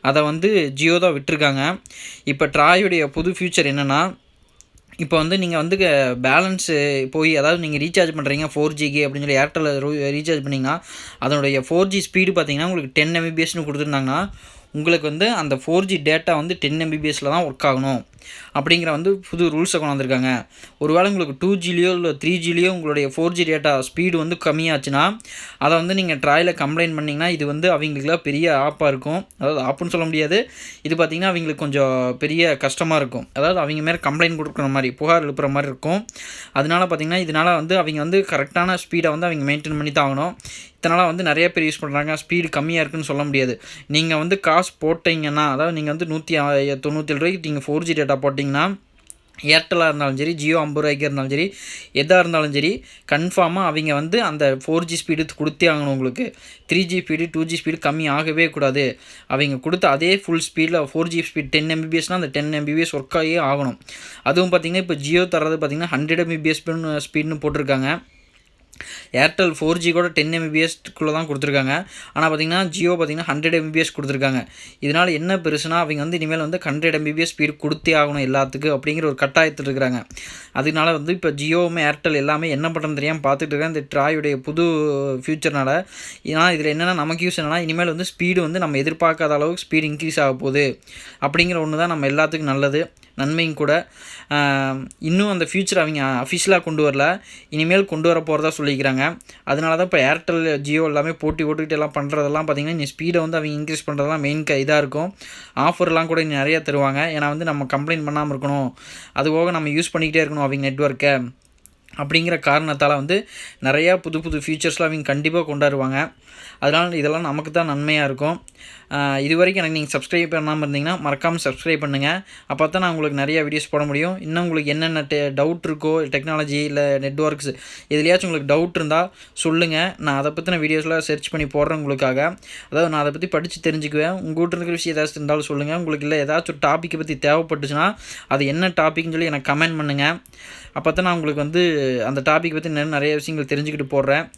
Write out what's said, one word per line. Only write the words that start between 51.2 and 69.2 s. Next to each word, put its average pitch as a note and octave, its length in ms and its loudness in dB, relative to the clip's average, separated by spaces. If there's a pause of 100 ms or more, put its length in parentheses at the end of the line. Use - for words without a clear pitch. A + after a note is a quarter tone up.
சரி, E3 220 -2 (400)
எதா D#3 260 6
இருந்தாலும் E3 340 2
சரி, D#3 300 0 (280)
கன்ஃபார்மா F3 540 2
அவங்க D#3 280 0
வந்து E3 300 0
அந்த D3 420 0
ஃபோர் D#3+ 180 0
ஜி E3+ 140 -6
ஸ்பீடு D#3+ 280 -2 (140)
கொடுத்தே D3+ 240 -2
ஆகணும் D3+ 220 4
உங்களுக்கு. C3+ 500 -2 (380)
த்ரீ F3+ 100 2
ஜி F3 240 -2
ஸ்பீடு, D#3+ 240 -2
டூ D#3+ 140 -2
ஜி E3 180 -6
ஸ்பீடு D#3+ 180 -4
கம்மி D3+ 280 0
ஆகவே D#3 400 2
கூடாது. C#3 500 0 (280)
அவங்க C#3 300 0
கொடுத்த F3 320 2
அதே E3 280 4
ஃபுல் E3+ 260 -2 (100)
ஸ்பீடில் E3 400 0
ஃபோர் E3 140 0
ஜி E3 260 -2
ஸ்பீடு D3 160 -4
டென் D#3 180 0
எம்பிபிஎஸ்னா, D#3+ 440 -2
அந்த F3+ 160 -2
டென் D3 240 -2
எம்பிபிஎஸ் D3+ 440 -2
ஒர்க் C#3 220 -4
ஆகியே D#3+ 220 0
ஆகணும். C#3 400 0 (440)
அதுவும் F3 280 2
பார்த்தீங்கன்னா, E3+ 240 0
இப்போ F3+ 180 -2
Jio E3 480 2
தர்றது D#3+ 140 0
பார்த்தீங்கன்னா D#3 360 -2
ஹண்ட்ரட் D3+ 280 0
எம்பிபிஎஸ் D#3+ 800 -2
ஸ்பீடுன்னு D3+ 420 -4
போட்டிருக்காங்க. C#3+ 640 0 (1080)
Airtel D#3+ 480 2